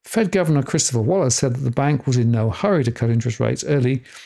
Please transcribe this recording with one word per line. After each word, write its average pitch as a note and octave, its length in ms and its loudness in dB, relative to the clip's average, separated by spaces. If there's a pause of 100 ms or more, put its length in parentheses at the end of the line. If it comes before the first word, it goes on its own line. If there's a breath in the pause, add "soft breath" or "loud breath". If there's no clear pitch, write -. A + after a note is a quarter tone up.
Fed A3 280 -2
Governor D#3+ 320 2
Christopher C3 380 -2
Waller D3+ 280 0
said B2 240 0
that C3 80 -4
the B2+ 100 -2
bank C#3+ 360 0
was B2+ 100 2
in A#2 140 2
no A2+ 180 2
hurry F#3+ 340 0
to A#2 80 0
cut A2+ 180 -2
interest A#2 300 0
rates A#2+ 240 -2
early, C3 400 0 (220 loud breath)